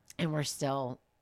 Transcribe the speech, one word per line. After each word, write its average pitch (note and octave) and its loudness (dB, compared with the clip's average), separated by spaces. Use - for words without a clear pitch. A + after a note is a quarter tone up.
And E3 0
we're D3+ 2
still C3+ 0